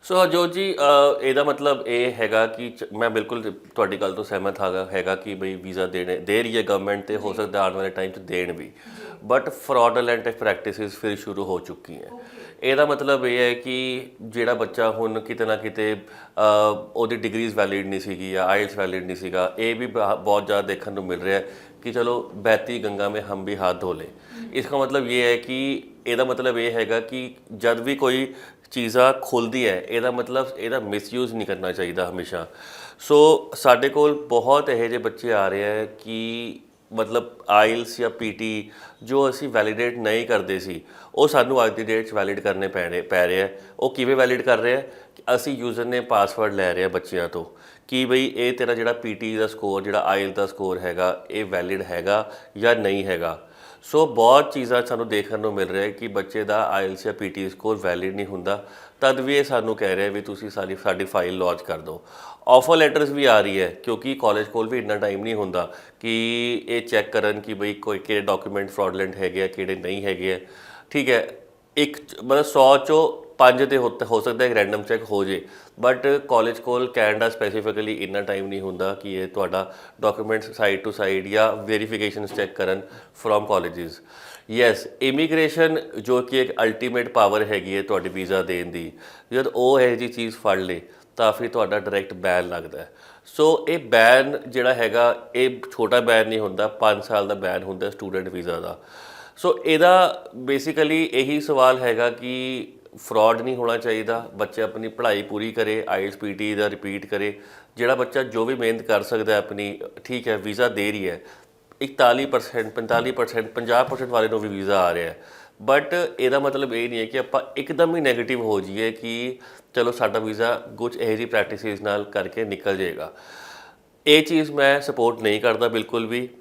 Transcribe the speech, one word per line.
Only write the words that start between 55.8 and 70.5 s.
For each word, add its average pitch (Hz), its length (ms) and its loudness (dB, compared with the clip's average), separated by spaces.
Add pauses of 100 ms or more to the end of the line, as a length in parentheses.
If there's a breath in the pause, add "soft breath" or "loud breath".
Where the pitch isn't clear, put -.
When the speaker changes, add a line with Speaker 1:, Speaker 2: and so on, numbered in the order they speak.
Speaker 1:
ਹੈ 104 80 -2
ਕਿ 110 180 -10
ਬੱਚੇ 101 360 -4
ਦਾ 104 260 2
ਆਈਲੈਟਸ 95 340 -2
ਜਾਂ 107 80 -2
ਪੀ 101 160 -4
ਟੀ 95 220 -6
ਸਕੋਰ 107 260 -2
ਵੈਲਿਡ 92 380 -2
ਨਹੀਂ 101 120 -6
ਹੁੰਦਾ, 98 380 -4 (360 loud breath)
ਤਦ 135 200 4
ਵੀ 139 160 0
ਇਹ 143 80 4
ਸਾਨੂੰ 113 320 -2
ਕਹਿ 95 200 0
ਰਿਹਾ 101 120 0
ਵੀ 101 120 -4
ਤੁਸੀਂ 101 300 -12
ਸਾਡੀ, 95 260 -6
ਸਾਡੀ 95 280 -2
ਫਾਈਲ 92 300 -2
ਲੌਂਚ 90 280 -2
ਕਰ 80 160 -8
ਦਿਓ। 78 240 -12 (460 loud breath)
ਆਫਰ 127 280 8
ਲੈਟਰਸ 147 340 4
ਵੀ 143 140 0
ਆ 110 160 8
ਰਹੀ 98 200 0
ਹੈ 90 80 2
ਕਿਉਂਕਿ 120 460 -6
ਕਾਲਜ 107 320 2
ਕੋਲ 110 220 -2
ਵੀ 123 100 -2
ਇੰਨਾ 104 180 -2
ਟਾਈਮ 101 260 -2
ਨਹੀਂ 113 120 -4
ਹੁੰਦਾ 90 380 -2 (280 loud breath)
ਕਿ 117 120 -4 (560)
ਇਹ 117 140 -2
ਚੈੱਕ 113 300 0
ਕਰਨ 104 280 0
ਕਿ 104 140 -10
ਬਈ 101 200 -4
ਕੋਈ, 104 240 -6
ਕਿਹੜੇ 104 220 -2
ਡਾਕੂਮੈਂਟ 98 500 -2
ਫਰਾਡੂਲੈਂਟ 95 460 -2
ਹੈਗੇ 95 260 -2
ਆ, 95 40 0
ਕਿਹੜੇ 95 280 -6
ਨਹੀਂ 95 300 -8
ਹੈਗੇ 92 300 -4
ਆ। 90 40 -8 (520 loud breath)